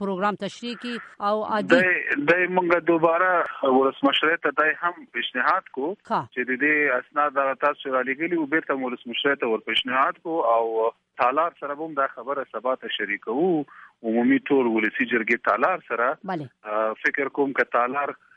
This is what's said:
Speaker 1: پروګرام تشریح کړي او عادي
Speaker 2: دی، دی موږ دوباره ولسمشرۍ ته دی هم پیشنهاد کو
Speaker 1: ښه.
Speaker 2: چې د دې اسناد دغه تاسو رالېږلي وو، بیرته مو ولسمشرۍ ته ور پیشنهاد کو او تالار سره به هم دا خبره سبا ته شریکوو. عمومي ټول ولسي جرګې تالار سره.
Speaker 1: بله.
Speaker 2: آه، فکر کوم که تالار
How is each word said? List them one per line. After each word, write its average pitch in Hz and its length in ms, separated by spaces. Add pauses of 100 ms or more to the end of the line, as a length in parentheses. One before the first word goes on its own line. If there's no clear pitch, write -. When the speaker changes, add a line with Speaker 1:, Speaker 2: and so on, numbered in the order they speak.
Speaker 1:
پروګرام 196 400
تشریح 233 420
کړي 240 140 (320)
او 214 160
عادي 196 380
Speaker 2:
دی، 180 100 (380)
دی 180 160
موږ 175 420
دوباره 170 560 (180)
ولسمشرۍ 135 760 (100)
ته 147 120
دی 151 140 (100)
هم 175 240 (120)
پیشنهاد 131 580
کو 135 100 (220)
Speaker 1:
ښه. 208 120 (140)
Speaker 2:
چې 127 140
د 127 40 (120)
دې 151 100 (220)
اسناد 147 420
دغه 135 160
تاسو 143 400
رالېږلي 135 440
وو، 143 180
بیرته 156 180
مو 127 160
ولسمشرۍ 123 500
ته 135 60
ور 113 120 (120)
پیشنهاد 131 520
کو 165 180 (160)
او 113 340 (320)
تالار 151 380
سره 143 140
به 151 100
هم 160 100
دا 135 120
خبره 131 460
سبا 120 220
ته 117 140 (100)
شریکوو. 135 680 (380)
عمومي 120 360
ټول 131 280
ولسي 110 380
جرګې 117 320 (140)
تالار 147 280 (100)
سره. 120 360
Speaker 1:
بله. 170 240 (160)
Speaker 2:
آه، 110 280 (140)
فکر 139 220
کوم 139 240
که 123 120
تالار 131 520 (200)